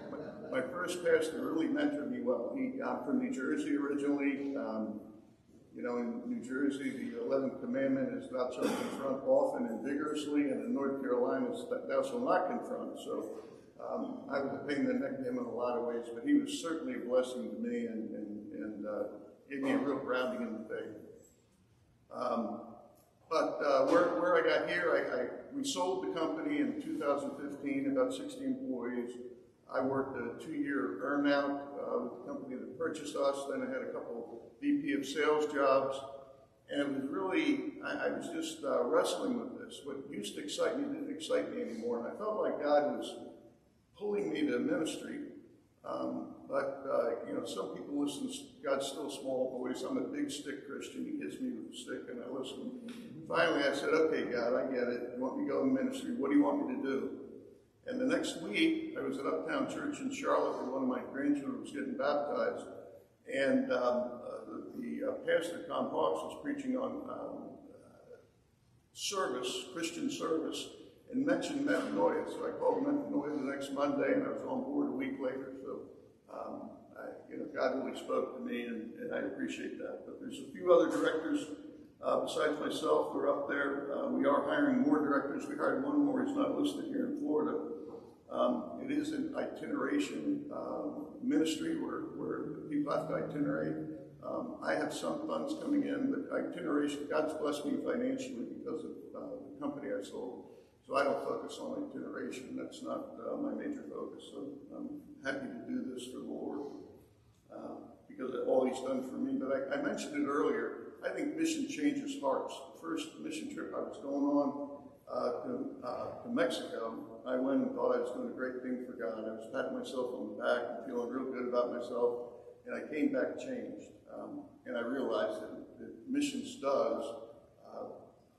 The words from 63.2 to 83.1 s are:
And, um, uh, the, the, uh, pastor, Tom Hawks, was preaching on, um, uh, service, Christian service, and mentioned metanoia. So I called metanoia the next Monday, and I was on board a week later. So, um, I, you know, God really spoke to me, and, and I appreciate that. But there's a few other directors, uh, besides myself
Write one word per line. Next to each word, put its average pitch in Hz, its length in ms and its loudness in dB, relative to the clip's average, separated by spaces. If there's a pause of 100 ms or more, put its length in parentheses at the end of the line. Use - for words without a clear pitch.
And, 131 380 6
um, 123 400 4 (120)
uh, - 220 -8
the, - 120 -8 (220)
the, - 280 -2
uh, - 40 0 (140)
pastor, - 400 2
Tom 131 220 0
Hawks, - 340 2
was - 200 -8
preaching 131 340 -2
on, - 320 -2
um, - 400 -8 (240)
uh, - 440 -20 (760)
service, 131 800 -2
Christian - 380 -2
service, - 580 0 (420)
and 131 140 2
mentioned - 420 2
metanoia. - 640 4
So - 180 -4
I - 120 -2
called - 260 4
metanoia 143 540 2
the 131 120 -2
next 139 220 -4
Monday, 139 400 4
and - 120 4
I - 40 -2
was - 180 -4
on 127 180 0
board 143 240 2
a 120 40 -2
week 131 260 -2
later. 131 340 -2 (120)
So, - 160 -6 (500)
um, - 400 -8 (240)
I, - 140 -10 (220)
you 131 80 -8
know, - 160 -6
God 131 280 2
really - 160 -4
spoke - 380 0
to 117 80 -6
me, 120 200 -2
and, 117 360 -6
and - 140 -4
I 120 60 0
appreciate - 580 -4
that. - 260 -8
But - 160 -12
there's - 200 -8
a - 120 -12
few 180 220 6
other 160 160 10
directors, 160 560 2 (560)
uh, 127 180 2
besides 151 400 0
myself 151 520 2